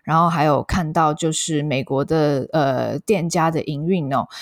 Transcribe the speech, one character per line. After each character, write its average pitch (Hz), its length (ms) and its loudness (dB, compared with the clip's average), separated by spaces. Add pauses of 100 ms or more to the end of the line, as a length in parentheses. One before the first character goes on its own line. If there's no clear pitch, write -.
然 156 140 0
后 170 120 4
还 160 160 2
有 139 180 2
看 160 300 -2
到 156 200 2
就 160 200 -2
是 156 280 -2
美 139 220 -2
国 139 220 -2
的， 147 480 0
呃， 127 460 0
店 175 300 0
家 165 220 2
的 160 120 -2
营 151 220 -6
运 165 280 0
哦， 123 120 0 (160)